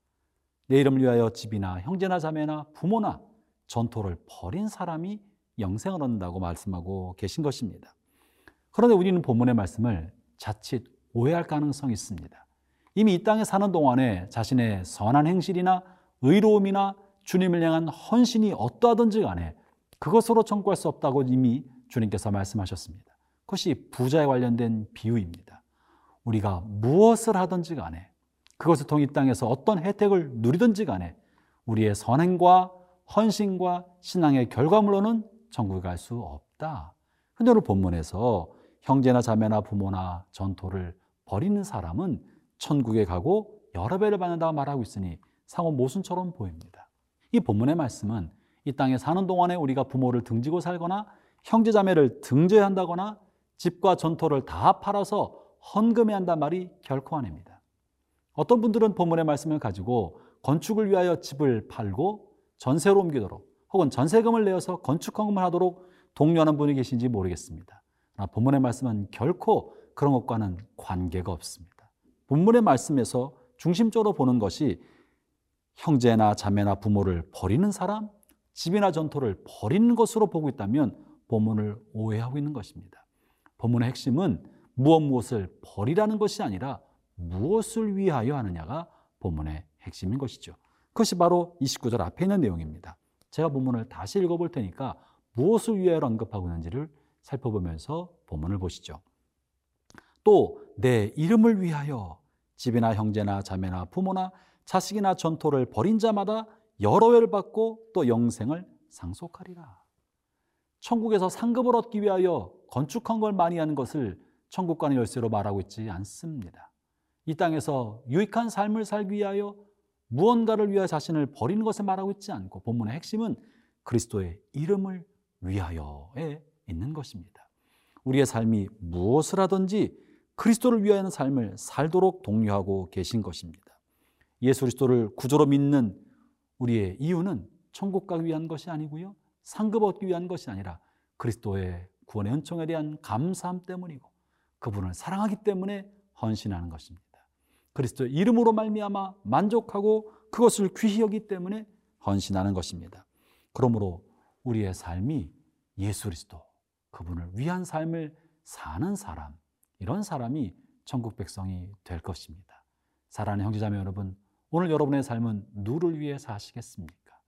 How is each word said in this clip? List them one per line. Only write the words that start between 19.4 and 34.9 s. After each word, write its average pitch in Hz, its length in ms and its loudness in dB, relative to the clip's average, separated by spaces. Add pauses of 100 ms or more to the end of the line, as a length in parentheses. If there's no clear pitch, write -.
그것으로 220 460 4
천국 208 220 -4
갈 190 100 2
수 - 120 -2
없다고 143 340 0
이미 127 420 2 (240)
주님께서 110 420 -2
말씀하셨습니다. 95 840 -6 (280)
그것이 - 460 -4
부자에 131 360 0
관련된 117 680 0
비유입니다. 110 680 -6 (640)
우리가 104 420 -2
무엇을 190 680 4
하든지 180 380 -2
간에 82 360 -10 (460)
그것을 156 300 2
통해 151 160 2
이 139 60 2
땅에서 135 400 2
어떤 156 340 0
혜택을 196 540 2
누리든지 185 480 4
간에 90 320 -6 (500)
우리의 110 280 2
선행과 175 800 4 (420)
헌신과 185 720 0 (160)
신앙의 139 480 2
결과물로는 208 800 2 (220)